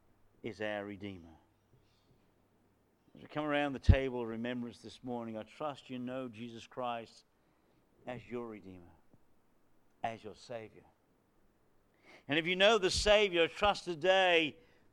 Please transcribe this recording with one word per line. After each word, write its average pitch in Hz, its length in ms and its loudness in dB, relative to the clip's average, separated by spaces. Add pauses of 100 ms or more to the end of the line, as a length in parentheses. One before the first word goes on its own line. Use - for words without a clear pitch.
(440)
is 107 180 -8
our 107 240 -4
Redeemer. 98 400 -12 (1900)
As - 80 -20
we - 60 -16
come 151 160 -4
around 147 280 0
the 123 60 -6
table 135 420 4
of 117 60 -4
remembrance 120 500 -6
this - 260 -18
morning, 117 360 -8
I 107 40 -8 (140)
trust 147 320 -8
you 127 80 -8
know 127 300 -8
Jesus 117 400 -14
Christ 120 580 -8 (800)
as 123 240 -10
your 120 160 -6
Redeemer, 95 320 -14 (1300)
as 113 200 -8
your 101 120 -14
Savior. 107 480 -16 (1500)
And 143 100 0
if 160 60 0
you 180 100 0
know 202 220 6
the 180 140 0
Savior, 202 520 4
I 160 40 4
trust 196 360 0
today 175 720 4 (380)